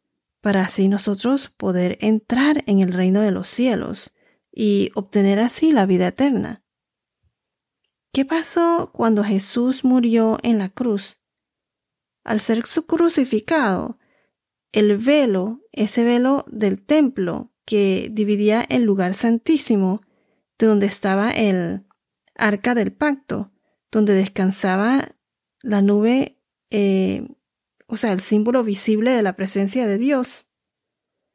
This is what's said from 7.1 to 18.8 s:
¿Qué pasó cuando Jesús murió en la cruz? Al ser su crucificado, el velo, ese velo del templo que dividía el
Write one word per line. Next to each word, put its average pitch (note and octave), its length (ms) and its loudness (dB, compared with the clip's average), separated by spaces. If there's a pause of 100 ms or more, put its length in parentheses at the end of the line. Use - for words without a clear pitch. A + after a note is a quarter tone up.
¿Qué C4+ 120 0
pasó E4+ 640 0
cuando A3 320 2
Jesús A#3+ 600 -2
murió A#3 580 2
en A#3 160 2
la F#3+ 100 -4
cruz? G#3 500 -6 (1040)
Al G#3+ 160 -2
ser A3+ 260 -2
su - 200 -4
crucificado, C4 1120 0 (720)
el G#3 280 2
velo, A#3 640 0 (100)
ese A3 320 0
velo B3 440 2
del G3+ 340 -2
templo C4 720 0 (120)
que G3 480 0
dividía G#3 500 2
el B3+ 200 0